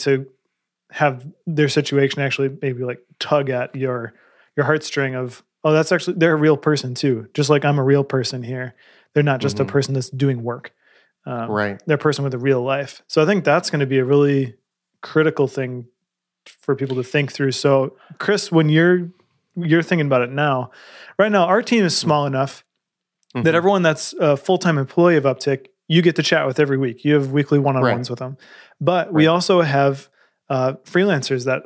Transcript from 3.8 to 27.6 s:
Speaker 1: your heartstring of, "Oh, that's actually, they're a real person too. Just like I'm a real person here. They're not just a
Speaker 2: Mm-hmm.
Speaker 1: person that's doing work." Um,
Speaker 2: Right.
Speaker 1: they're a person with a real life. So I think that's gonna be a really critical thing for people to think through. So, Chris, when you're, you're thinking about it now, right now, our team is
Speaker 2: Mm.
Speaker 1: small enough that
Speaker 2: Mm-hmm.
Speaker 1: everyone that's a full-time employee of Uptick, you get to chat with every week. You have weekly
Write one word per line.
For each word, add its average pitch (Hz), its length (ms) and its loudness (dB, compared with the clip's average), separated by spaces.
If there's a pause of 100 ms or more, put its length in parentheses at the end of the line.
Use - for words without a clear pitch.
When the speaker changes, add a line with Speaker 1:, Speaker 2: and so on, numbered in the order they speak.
Speaker 1:
your 143 100 0
heartstring 143 480 -2
of, 127 300 -10 (180)
"Oh, 156 100 2
that's 156 200 2
actually, 180 260 -2
they're 165 140 4
a 156 160 2
real 151 80 4
person 139 360 -2
too. 120 420 -2
Just 143 160 0
like 147 140 2
I'm 143 140 2
a 135 60 0
real 139 180 4
person 131 400 -6
here. 127 320 -10 (400)
They're 151 80 4 (100)
not 131 80 -2
just 139 200 -2
a - 20 2
Speaker 2:
Mm-hmm. - 120 -6
Speaker 1:
person 135 200 0
that's 131 160 -4
doing 131 320 -2
work." 120 300 -10 (520)
Um, 120 240 -8
Speaker 2:
Right. 104 380 -4
Speaker 1:
they're 151 160 0
a - 60 0
person 143 160 -2
with 135 100 -4
a 127 40 -6 (100)
real 131 140 2
life. 135 440 -6
So - 160 2
I 156 40 2
think 190 180 0
that's 156 260 2
gonna 143 160 -2
be 131 140 0
a 127 40 2
really 139 520 2 (460)
critical 156 440 0
thing 127 400 -8 (580)
for - 300 -6
people 135 220 -4
to 127 80 -2
think 143 280 -2
through. 135 200 -2
So, 139 440 0 (220)
Chris, - 320 -2
when 160 180 4
you're, 170 400 2 (460)
you're 170 280 0
thinking 165 260 0
about 131 140 2
it 123 100 -6
now, 135 400 -2 (440)
right 214 140 2
now, 196 140 4
our 190 180 2
team 233 220 2
is 160 100 0
Speaker 2:
Mm. - 40 -2
Speaker 1:
small 147 280 0
enough 135 380 -4 (680)
that 120 100 -2
Speaker 2:
Mm-hmm. 160 100 4
Speaker 1:
everyone 185 280 2
that's 156 360 0
a 151 180 2
full-time 175 400 0
employee 170 400 2
of 143 60 2
Uptick, 135 440 -2 (200)
you 165 160 2
get 165 140 2
to 165 80 0
chat 156 240 0
with 127 100 -4
every 139 180 2
week. 131 280 -4
You 147 100 4
have 139 160 2
weekly 143 300 2